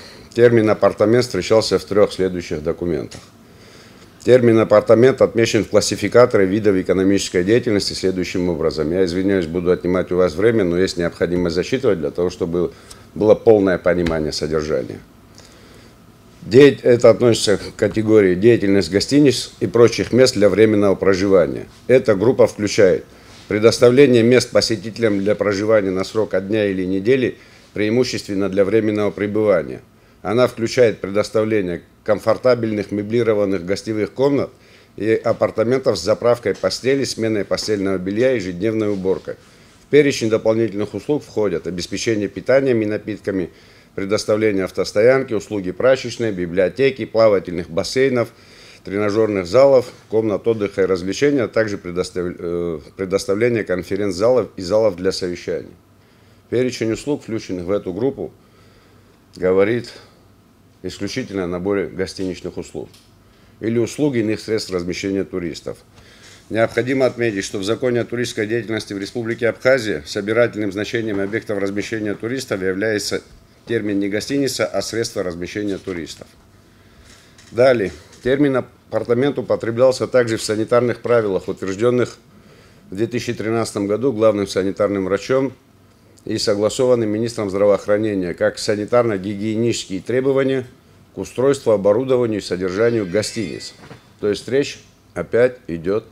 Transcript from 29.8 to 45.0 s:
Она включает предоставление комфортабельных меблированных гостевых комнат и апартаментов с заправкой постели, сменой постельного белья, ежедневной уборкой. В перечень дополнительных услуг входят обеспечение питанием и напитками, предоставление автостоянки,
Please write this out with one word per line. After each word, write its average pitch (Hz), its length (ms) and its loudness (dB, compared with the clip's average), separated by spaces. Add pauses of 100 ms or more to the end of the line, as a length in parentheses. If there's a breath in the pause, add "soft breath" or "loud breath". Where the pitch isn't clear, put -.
Она 117 260 0
включает 113 520 0
предоставление 101 840 -2 (200)
комфортабельных 107 880 0
меблированных 104 720 -2
гостевых 101 480 -4
комнат 135 360 0 (460 soft breath)
и 104 160 -2
апартаментов 113 840 0
с 82 40 -8
заправкой 107 540 0
постели, 131 480 -2
сменой 110 400 -4
постельного 98 540 -2
белья, 104 340 0
ежедневной 104 640 -2
уборкой. 92 420 -4 (500 soft breath)
В - 40 -20
перечень 139 400 2
дополнительных 110 640 -2
услуг 123 300 -4
входят 95 440 -4
обеспечение 98 640 -4
питанием 123 520 0
и 107 40 -2
напитками, 101 640 -6 (440 soft breath)
предоставление 104 720 -2
автостоянки, 120 680 0